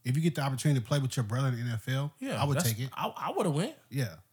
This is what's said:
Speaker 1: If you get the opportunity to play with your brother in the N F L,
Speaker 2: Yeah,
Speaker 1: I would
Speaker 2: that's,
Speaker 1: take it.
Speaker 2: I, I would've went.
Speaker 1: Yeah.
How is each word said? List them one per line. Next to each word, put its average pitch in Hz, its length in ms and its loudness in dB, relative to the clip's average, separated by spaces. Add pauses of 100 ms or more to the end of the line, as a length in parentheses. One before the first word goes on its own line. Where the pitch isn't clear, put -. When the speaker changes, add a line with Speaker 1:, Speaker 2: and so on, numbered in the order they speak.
Speaker 1:
If 127 120 0
you 160 80 2
get 165 100 4
the 151 80 -2
opportunity 139 380 2
to 107 60 -2
play 147 120 2
with 131 180 0
your 131 80 2
brother 127 260 0
in 123 80 0
the 117 40 -4
N 120 120 -2
F 107 140 -4
L, 139 320 -2
Speaker 2:
Yeah, 233 220 -2
Speaker 1:
I 143 40 4
would 143 120 2
Speaker 2:
that's, 160 120 2
Speaker 1:
take 110 100 -2
it. 131 140 -4
Speaker 2:
I, - 220 -4
I - 200 -6
would've 185 180 2
went. 208 220 -2 (160)
Speaker 1:
Yeah. 117 240 -4 (180)